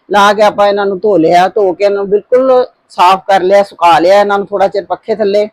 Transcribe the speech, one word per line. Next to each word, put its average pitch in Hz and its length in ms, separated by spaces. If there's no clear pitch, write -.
ਲਾ 208 240
ਕੇ 214 80
ਆਪਾਂ 202 260
ਇਹਨਾਂ 202 180
ਨੂੰ 196 140
ਧੋ 208 180
ਲਿਆ, 175 300
ਧੋ 190 260
ਕੇ 196 100
ਇਹਨਾਂ 202 140
ਨੂੰ 202 120
ਬਿਲਕੁਲ 254 560
ਸਾਫ਼ 180 380
ਕਰ 196 140
ਲਿਆ, 196 220
ਸੁਕਾ 170 360
ਲਿਆ 190 200
ਇਹਨਾਂ 202 180
ਨੂੰ 202 100
ਥੋੜ੍ਹਾ 196 200
ਚਿਰ 190 180
ਪੱਖੇ 202 300
ਥੱਲੇ। 208 380